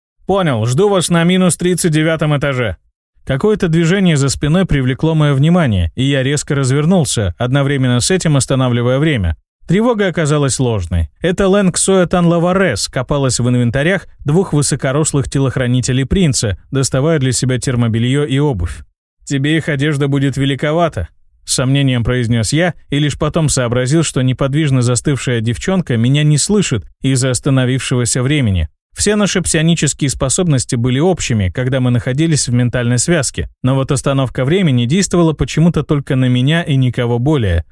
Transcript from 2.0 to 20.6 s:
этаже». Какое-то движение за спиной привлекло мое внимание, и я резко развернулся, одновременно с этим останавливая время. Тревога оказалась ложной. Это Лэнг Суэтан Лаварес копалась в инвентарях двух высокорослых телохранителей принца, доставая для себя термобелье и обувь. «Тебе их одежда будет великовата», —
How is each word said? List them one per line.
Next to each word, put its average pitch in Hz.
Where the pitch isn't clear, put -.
этаже». 127
Какое-то 196
движение 170
за 135
спиной 165
привлекло 135
мое 151
внимание, 135
и 131
я 139
резко 143
развернулся, 139
одновременно 131
с -
этим 175
останавливая 127
время. 127
Тревога 208
оказалась 147
ложной. 95
Это 190
Лэнг 190
Суэтан 180
Лаварес 170
копалась 135
в 120
инвентарях 127
двух 165
высокорослых 143
телохранителей 127
принца, 139
доставая 139
для 131
себя 127
термобелье 120
и 131
обувь. 113
«Тебе 143
их 156
одежда 143
будет 139
великовата», — 139